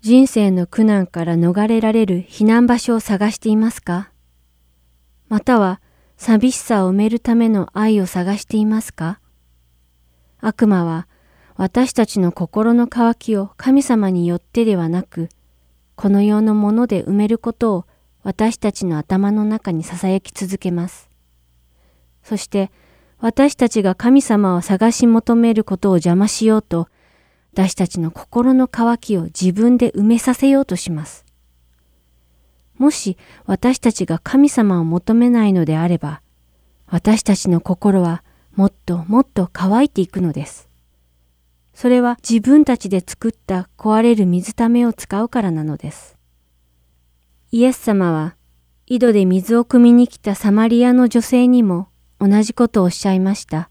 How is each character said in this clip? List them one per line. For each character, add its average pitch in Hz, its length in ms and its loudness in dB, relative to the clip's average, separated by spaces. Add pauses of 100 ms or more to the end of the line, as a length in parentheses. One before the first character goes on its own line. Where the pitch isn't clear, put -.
人 254 260 4
生 208 240 0
の 180 160 -2
苦 - 180 -2
難 202 220 2
か 170 200 -8
ら 170 100 -2
逃 180 300 0
れ 226 160 0
ら 220 100 0
れ 220 140 2
る 180 240 -4
避 208 160 -2
難 233 180 4
場 240 140 2
所 233 160 -2
を 226 60 -2
探 208 300 -2
し 208 60 -10
て - 140 -6
い 214 80 2
ま 220 120 0
す - 120 -16
か？ 180 280 -8 (1160)
ま 214 120 -2
た 247 180 2
は 190 240 -2 (340)
寂 220 340 2
し 254 60 -8
さ 202 300 -2
を 180 60 0
埋 - 20 -
め 208 160 0
る 233 100 -4
た 233 140 -2
め 233 160 2
の 202 240 -2
愛 214 260 0
を 185 60 -2
探 190 320 -4
し - 80 -14
て 220 100 -6
い 214 80 0
ま 220 160 -2
す - 140 -14
か？ 165 260 -10 (1200)
悪 214 260 -2
魔 185 200 2
は 165 220 -8 (480)
私 240 360 -2
た 220 140 0
ち - 120 -6
の 175 140 0
心 220 400 -2
の 240 160 2
渇 233 300 -2
き 220 180 -4
を 196 220 -6
神 269 240 2
様 220 260 0
に 175 180 -2
よ 175 100 -2
っ - 20 -6
て - 260 -4
で 214 120 0
は 170 120 -2
な 180 140 -4
く、 - 260 -10 (680)
こ - 140 -4
の 202 140 4
世 208 180 2
の 214 140 0
も 208 180 0
の 240 140 0
で 202 180 -4
埋 180 80 -4
め 208 160 0
る 226 80 0
こ 233 160 -8
と 220 240 -2
を 175 80 -8 (380)
私 214 340 -4
た 208 160 -4
ち - 140 -8
の 170 100 -2
頭 190 340 -2
の 214 140 -2
中 214 280 -4
に 165 120 -6
囁 185 380 -4
き - 100 -20
続 190 240 -10
け 185 140 -6
ま 175 180 -6
す。 - 220 -20 (1120)
そ 214 160 -8
し - 80 -12
て、 196 240 -4 (540)
私 269 300 2
た 247 140 0
ち 214 160 -2
が 185 100 0
神 262 260 4
様 202 360 0
を 175 60 -4
探 202 280 0
し 240 160 0
求 233 300 2
め 233 180 2
る 214 80 0
こ 196 140 -6
と 196 160 0
を - 60 4
邪 170 180 0
魔 202 100 2
し 220 200 -2
よ 220 100 4
う 214 60 0
と、 170 260 -6 (640)
私 190 240 -2
た 185 100 -2
ち 175 140 -8
の 165 100 -4
心 240 420 -2
の 254 140 2
渇 233 320 -2
き - 180 -6
を 165 100 -4
自 180 260 -2
分 233 240 2
で 240 160 0
埋 202 100 -2
め 226 160 2
さ 247 160 -2
せ 269 140 0
よ 277 140 4
う - 40 -4
と - 80 -6
し - 160 -8
ま 156 160 -8
す。 - 180 -20 (1500)
も 277 120 2
し - 260 -6 (300)
私 240 320 0
た 226 140 0
ち 175 140 -6
が 165 120 -4
神 277 300 2
様 202 320 0
を 165 40 0
求 175 300 -2
め 240 160 4
な 233 160 2
い 196 60 2
の 175 120 2
で 156 120 -2
あ 165 100 -2
れ 175 120 0
ば、 151 220 -10 (680)
私 214 340 0
た 196 140 0
ち - 120 -6
の 170 120 2
心 190 420 0
は 170 220 -4 (320)
も 196 100 2
っ 196 60 0 (120)
と 170 220 -4
も 220 140 2
っ 269 120 2
と 185 200 -2
乾 202 320 0
い 294 40 -2
て - 120 -4
い 180 80 -2
く - 120 -8
の 170 120 -2
で 147 140 -8
す。 - 220 -20 (1080)
そ - 140 -4
れ 247 120 4
は 240 180 -2 (100)
自 226 120 2
分 285 240 4
た 247 120 0
ち 202 120 -10
で 185 180 -2
作 - 220 -6
っ 226 40 -4
た - 360 -8 (100)
壊 214 240 0
れ 233 140 4
る 202 100 2
水 180 260 -2
た 226 160 -2
め 240 160 2
を 233 80 0
使 - 300 -6
う 233 60 -4
か 240 140 -4
ら 185 100 -2
な 156 100 -4
の 151 140 -6
で 151 160 -12
す。 - 260 -20 (1300)
イ 233 100 2
エ 254 100 2
ス - 40 -6
様 190 340 0
は、 160 240 -4 (540)
井 247 100 -2
戸 233 140 2
で 202 140 2
水 190 300 0
を 233 80 2
汲 247 140 2
み 240 140 8
に 240 160 6
来 - 100 -16
た 202 160 -4
サ 208 160 -2
マ 220 160 2
リ 240 180 2
ア 247 80 4
の 247 140 4
女 233 160 0
性 247 240 0
に 247 160 4
も 185 240 -2 (380)
同 202 160 4
じ 214 140 -2
こ 233 140 0
と 202 140 0
を - 20 2
お - 20 2
っ 180 40 2
し - 140 -12
ゃ 196 100 0
い 190 40 0
ま 190 160 0
し - 120 -14
た。 165 240 -8